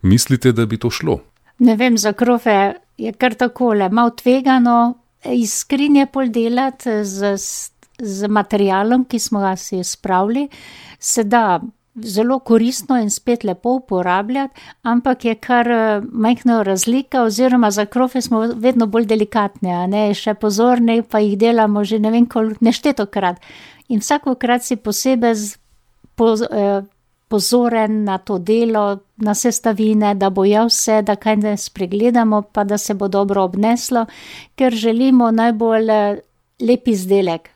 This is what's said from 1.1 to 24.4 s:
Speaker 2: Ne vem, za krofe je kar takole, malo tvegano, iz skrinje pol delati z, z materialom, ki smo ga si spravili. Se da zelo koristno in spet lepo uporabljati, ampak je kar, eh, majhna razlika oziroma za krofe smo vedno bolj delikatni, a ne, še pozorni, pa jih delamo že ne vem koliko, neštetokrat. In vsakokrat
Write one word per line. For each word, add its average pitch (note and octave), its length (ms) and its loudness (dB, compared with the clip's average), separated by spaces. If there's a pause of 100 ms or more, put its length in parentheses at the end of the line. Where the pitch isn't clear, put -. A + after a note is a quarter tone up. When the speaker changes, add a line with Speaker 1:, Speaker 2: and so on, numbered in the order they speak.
Speaker 2:
Ne A#3+ 160 6
vem, A#3 220 2
za G#3 160 -2
krofe A3 600 2 (240)
je A3+ 140 -6
kar B3 220 -2
takole, G#3+ 560 0
malo A#3 200 2
tvegano, B3 840 2 (320)
iz A#3+ 280 -2
skrinje C#4+ 600 2
pol C4+ 160 -2
delati A#3 720 -2
z, G3 320 -2 (640)
z G3+ 280 -6
materialom, G#3 760 0
ki A#3 140 -6
smo G#3 200 -4
ga F#3+ 160 -2
si F#3 280 -8
spravili. G#3 640 -2 (520)
Se - 240 -2
da G3+ 360 2 (360)
zelo A3+ 440 -2
koristno A#3+ 600 0
in G#3 80 -2
spet A#3+ 340 -4
lepo G3 260 -4
uporabljati, G#3+ 920 -2 (220)
ampak A#3+ 420 -2
je A3+ 100 0
kar, A#3+ 320 0
eh, A3 340 0 (100)
majhna A#3 520 0
razlika A#3 600 -2
oziroma A#3 480 2
za G3+ 140 -2
krofe B3 360 -2
smo A3+ 180 -2 (160)
vedno A#3 300 2
bolj A3 200 0
delikatni, G3+ 680 -2
a F3+ 140 -2
ne, G#3 260 0
še G#3+ 200 -4
pozorni, A3+ 680 2
pa A3 180 -2
jih G#3 180 0
delamo G#3+ 460 2
že G#3 160 -2
ne G#3+ 120 0
vem A#3+ 140 4
koliko, A3 360 -4
neštetokrat. G#3 800 0 (460)
In A3 160 -2
vsakokrat B3+ 600 -2